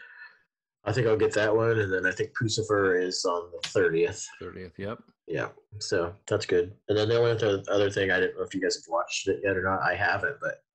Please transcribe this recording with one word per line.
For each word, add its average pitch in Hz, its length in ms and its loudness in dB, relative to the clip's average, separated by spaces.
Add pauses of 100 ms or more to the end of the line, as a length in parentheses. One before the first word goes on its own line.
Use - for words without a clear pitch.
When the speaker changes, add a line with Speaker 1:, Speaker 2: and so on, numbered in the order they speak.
(840)
Speaker 1:
I 107 80 0
think 117 120 2
I'll 110 120 4
get 107 160 2
that 107 200 2
one, 113 260 2
and 98 120 -2
then 90 140 0
I 92 60 2
think 101 200 -4 (100)
Pucifer 101 640 2
is 92 220 -2
on 87 260 -2
the 85 180 -8
thirtieth. 85 560 2 (140)
Speaker 2:
Thirtieth, 92 400 -14
yep. 101 200 -8 (280)
Speaker 1:
Yeah, - 220 -4 (300)
so 90 360 -2 (120)
that's 104 180 0
good. 90 280 2 (140)
And 104 100 2
then 107 120 2
the 117 100 4
only 120 120 4
other, 107 380 0
other 101 220 2
thing, 98 200 0
I 92 100 2
didn't 90 160 0
know 95 60 -4
if 92 120 -8
you 92 60 -6
guys 90 160 0
have - 120 -20
watched - 380 -4
it 95 160 0
yet 98 140 0
or 92 60 -2
not. 95 180 0
I 90 140 0
haven't, 87 440 -2
but - 240 -8 (120)